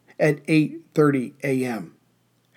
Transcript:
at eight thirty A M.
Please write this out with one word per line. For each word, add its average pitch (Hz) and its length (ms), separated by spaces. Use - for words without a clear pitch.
at 151 280
eight 156 340
thirty 139 400
A 135 200
M. 107 320